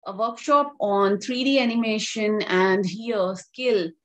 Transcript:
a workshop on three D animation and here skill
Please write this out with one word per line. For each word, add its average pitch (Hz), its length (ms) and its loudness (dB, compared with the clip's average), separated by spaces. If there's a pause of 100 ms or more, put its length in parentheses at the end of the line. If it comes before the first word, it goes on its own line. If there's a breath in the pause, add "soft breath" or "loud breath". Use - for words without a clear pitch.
a 190 80 -10
workshop 285 640 0
on 202 400 2
three 254 240 -4
D 277 140 4
animation 220 840 0
and 190 420 2
here 190 500 -2
skill 214 540 -2 (160)